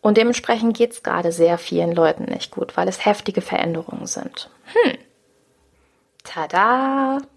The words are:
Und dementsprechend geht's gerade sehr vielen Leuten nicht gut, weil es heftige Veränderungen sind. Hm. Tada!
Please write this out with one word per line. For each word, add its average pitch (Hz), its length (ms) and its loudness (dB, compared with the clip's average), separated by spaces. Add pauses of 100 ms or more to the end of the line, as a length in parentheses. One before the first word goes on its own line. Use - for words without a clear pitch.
Und 214 160 4
dementsprechend 233 600 2
geht's 233 260 0
gerade 175 280 -2
sehr 170 260 4
vielen 170 360 -2
Leuten 165 320 2
nicht - 260 -8
gut, - 260 -6
weil 175 100 0
es - 180 -6
heftige 208 360 0
Veränderungen - 640 -6
sind. - 440 -10 (160)
Hm. - 320 2 (1300)
Tada! 262 920 0 (180)